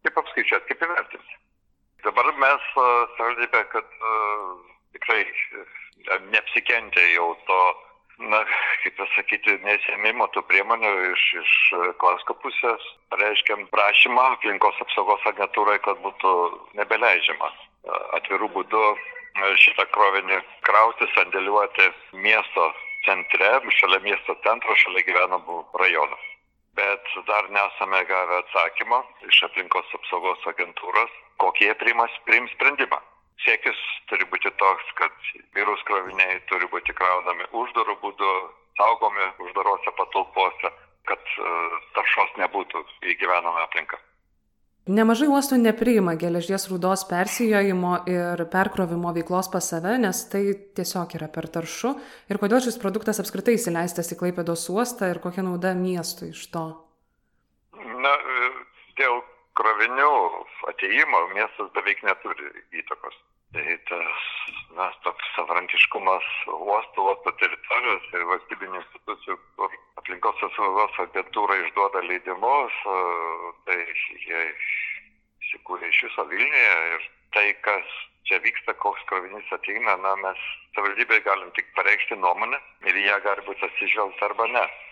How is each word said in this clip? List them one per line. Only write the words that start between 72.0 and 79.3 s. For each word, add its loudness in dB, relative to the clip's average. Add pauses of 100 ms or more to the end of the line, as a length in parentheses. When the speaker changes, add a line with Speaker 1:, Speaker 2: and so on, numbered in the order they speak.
Speaker 1:
leidimus, -2
e, -4 (640)
tai -2 (400)
jie -6 (1000)
įsikūrė -6
iš 4
viso -4
Vilniuje 2
ir -4 (220)
tai, 2 (120)
kas -2 (280)
čia -2
vyksta, -4
koks -4
krovinys -6